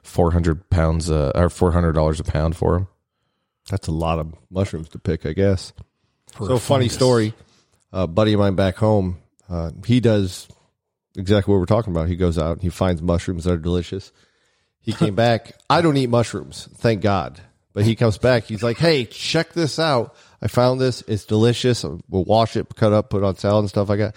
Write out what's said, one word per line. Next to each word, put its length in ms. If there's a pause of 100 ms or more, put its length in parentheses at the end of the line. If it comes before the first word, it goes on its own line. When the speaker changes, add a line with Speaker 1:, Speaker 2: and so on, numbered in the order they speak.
Speaker 1:
four 280
hundred 380
pounds, 400
uh, 240
or 160
four 220
hundred 220
dollars 260
a 40
pound 320
for 200
'em. 120 (840)
Speaker 2:
That's 180
a 40
lot 280
of 140 (180)
mushrooms 380
to 100
pick, 260
I 80
guess. 400 (600)
Speaker 3:
For 140
Speaker 2:
So, 80
Speaker 3:
a 40
Speaker 2:
funny 260
Speaker 3:
fungus. 100
Speaker 2:
story. 380 (580)
A 160
buddy 260
of 60
mine 160
back 200
home, 420 (320)
uh, 220 (140)
he 140
does 480 (680)
exactly 380
what 60
we're 60
talking 280
about. 160
He 60
goes 220
out 160
and 80
he 80
finds 320
mushrooms 440
that 80
are 40
delicious. 540 (680)
He 120
came 220
Speaker 3:
<laughs> 0
Speaker 2:
back. 400 (140)
I 120
don't 140
eat 140
mushrooms, 680
thank 260
God. 380 (320)
But 140
he 100
comes 240
back. 240
He's 200
like, 140
"Hey, 280
check 480
this 260
out. 360 (260)
I 60
found 340
this. 260
It's 180
delicious. 580
We'll 420
wash 320
it, 180
cut 180
up, 160
put 100
it 60
on 120
salad 260
and 60
stuff 200
like 100
that." 180